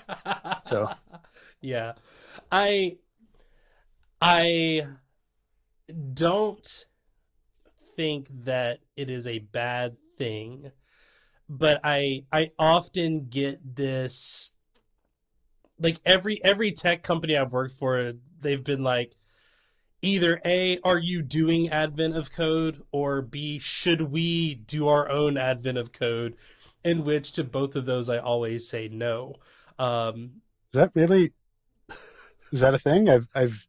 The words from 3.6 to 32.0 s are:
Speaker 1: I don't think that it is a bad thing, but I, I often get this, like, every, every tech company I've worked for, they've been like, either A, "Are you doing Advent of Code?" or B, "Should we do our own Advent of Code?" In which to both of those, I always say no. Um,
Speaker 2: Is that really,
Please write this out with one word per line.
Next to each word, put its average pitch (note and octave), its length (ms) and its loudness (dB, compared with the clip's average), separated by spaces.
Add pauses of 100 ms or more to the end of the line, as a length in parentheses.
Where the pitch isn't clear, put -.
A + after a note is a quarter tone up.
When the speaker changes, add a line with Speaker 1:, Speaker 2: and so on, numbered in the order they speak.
Speaker 1:
I E3 640 2 (1300)
don't G3 720 -2 (1080)
think D3+ 320 -4 (180)
that B2 360 -2 (140)
it C3+ 140 -8
is B2 160 -6
a A#2 140 -6
bad A#2+ 580 -4 (200)
thing, A#2+ 540 -8 (760)
but D3 360 2
I, C#3 480 0
I D#3+ 260 0
often D#3+ 720 2
get C3+ 460 -6
this, C3 720 -4 (1300)
like, E3 240 0
every, F#3+ 400 4
every G3+ 280 4
tech F3 320 0
company D#3+ 340 0
I've B2+ 160 0
worked C3 220 -4
for, B2 380 -2 (260)
they've C#3 240 -2
been C#3 200 -2
like, B2 320 -2 (840)
either F3 440 2
A, F3+ 380 2
"Are F#3 140 4
you F3 240 -2
doing D#3+ 480 2
Advent D#3 460 -2
of D#3+ 160 -6
Code?" D#3+ 500 -2 (100)
or C#3 300 -2
B, C#3+ 380 -8
"Should E3 420 0
we E3 540 0
do D3 320 -2
our D3 220 4
own C#3+ 280 0
Advent B2+ 400 -2
of A#2 140 -6
Code?" A#2 440 -2 (480)
In E3+ 200 0
which D3 300 -2
to D#3+ 100 -2
both C3+ 320 -4
of C3 100 -4
those, B2 240 -2
I A#2+ 80 0
always A#2+ 500 -2
say A2 200 -6
no. A#2 480 -6 (440)
Um, A#2+ 640 -4 (320)
Speaker 2:
Is B2+ 60 4
that F3+ 160 6
really, E3+ 380 6 (1160)